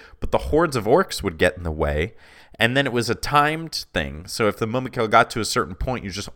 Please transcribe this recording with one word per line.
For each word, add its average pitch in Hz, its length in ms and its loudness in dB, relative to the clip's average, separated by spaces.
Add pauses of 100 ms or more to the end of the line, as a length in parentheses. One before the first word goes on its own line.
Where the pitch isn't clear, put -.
(200)
But - 120 -4
the - 60 2 (120)
hordes 151 260 2
of 104 100 -2
orcs 151 360 2
would 90 160 -4
get 87 200 4
in 90 60 -12
the 85 80 -2
way, 76 420 0 (420)
and 117 200 2
then 139 120 2
it 113 60 -4
was 117 160 0
a 110 60 2
timed 151 800 0
thing. 76 320 -6
So 107 220 0
if 101 100 0
the 117 80 -2
Mumakil 117 460 -2
got 117 200 6
to 120 80 -6
a 104 60 -2
certain 101 300 -2
point, - 280 -4
you 101 60 -8
just 95 260 -8